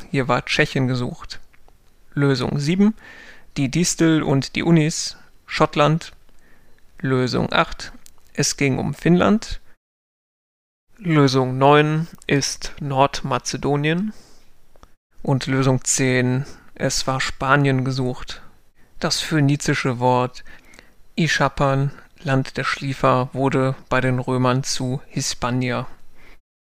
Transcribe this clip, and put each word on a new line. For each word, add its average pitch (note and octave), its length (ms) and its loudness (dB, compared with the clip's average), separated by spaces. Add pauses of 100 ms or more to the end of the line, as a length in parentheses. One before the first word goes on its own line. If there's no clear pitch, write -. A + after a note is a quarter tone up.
(100)
Hier C3+ 180 0
war B2+ 160 2
Tschechien C#3+ 420 0
gesucht. B2 540 -6 (720)
Lösung C#3 440 0
sieben, F#3 360 2 (600)
die C3+ 140 0
Distel D#3+ 520 2
und C#3 320 0
die - 80 0
Unis, D#3+ 540 2 (300)
Schottland. D#3 680 2 (880)
Lösung B2+ 520 0
acht, - 400 -2 (420)
es - 220 -2
ging C3+ 220 0
um - 140 -4
Finnland. F#3 680 2 (1400)
Lösung C3+ 600 4
neun D3+ 480 4 (200)
ist - 540 -2
Nordmazedonien. C#3+ 1300 0 (1080)
Und C3+ 240 0
Lösung C3 380 2
zehn, B2+ 640 0 (280)
es - 320 -2
war C3 140 -2
Spanien C3+ 640 2
gesucht. C3 560 -4 (600)
Das F3+ 200 -2
phönizische C#3+ 800 0
Wort B2 460 0 (720)
Ischapan, C#3 760 0 (320)
Land C3+ 340 0
der C3 80 -4
Schliefer, C3 680 0
wurde C3 420 0 (140)
bei B2+ 120 0
den B2+ 200 0
Römern B2+ 440 0
zu B2+ 440 -4
Hispania. B2+ 800 -4 (760)